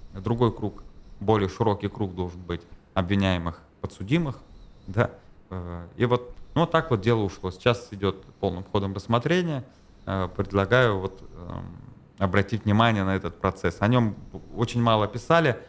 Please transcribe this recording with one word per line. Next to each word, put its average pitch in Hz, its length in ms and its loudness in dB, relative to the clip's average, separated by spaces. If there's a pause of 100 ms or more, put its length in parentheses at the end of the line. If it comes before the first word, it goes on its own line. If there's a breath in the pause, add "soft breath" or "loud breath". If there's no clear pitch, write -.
(140)
другой 110 400 0
круг, - 280 -8 (380)
более 101 280 2
широкий 104 400 0
круг 95 260 -6
должен 90 260 -6
быть 87 220 -8 (320)
обвиняемых, 92 640 0 (200)
подсудимых, 139 600 -4 (460)
да. 98 240 0 (400)
Э, 87 360 -10 (100)
и 110 100 2
вот, 120 280 0 (200)
ну, 156 80 2
вот 165 80 0
так - 200 0
вот 113 100 2
дело 113 220 2
ушло. 92 280 -4
Сейчас - 400 0
идет 98 340 -2 (160)
полным 92 240 -2
ходом 98 300 -2
рассмотрение. 147 720 0 (420 loud breath)
Э, 95 280 -2
предлагаю 101 640 2
вот, 95 240 -6 (140)
эм, 90 400 -12 (420)
обратить 98 460 2
внимание 107 400 6
на 95 120 2
этот 87 240 -6
процесс. 92 400 0
О 101 80 4
нем 117 260 4 (420)
очень 120 240 0
мало 110 280 4
писали, 151 480 2 (120 loud breath)